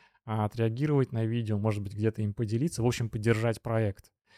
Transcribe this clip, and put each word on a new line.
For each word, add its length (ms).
а, 200
отреагировать 680
на 140
видео, 320
может 260
быть, 100
где-то 280
им 120
поделиться, 500
в 40
общем, 220
поддержать 520
проект. 500